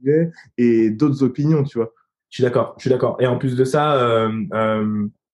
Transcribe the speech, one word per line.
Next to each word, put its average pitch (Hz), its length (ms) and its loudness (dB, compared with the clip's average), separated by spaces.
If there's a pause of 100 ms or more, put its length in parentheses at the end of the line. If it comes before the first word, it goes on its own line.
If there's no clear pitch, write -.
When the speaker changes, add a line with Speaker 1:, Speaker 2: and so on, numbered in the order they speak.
Speaker 1:
sujets 156 320 0 (260)
et 117 320 4
d'autres 139 320 0
opinions, 143 400 0
tu 135 160 -6
vois. 113 140 -4 (400)
Speaker 2:
Je - 40 -16
suis 123 80 -6
d'accord, 120 340 0
je - 60 -20
suis 123 60 2
d'accord. 123 300 0
Et 127 60 2
en 123 100 0
plus 127 200 -4
de 127 80 4
ça, 147 380 0
euh, 113 300 2 (220)
euh, 107 520 -2 (280)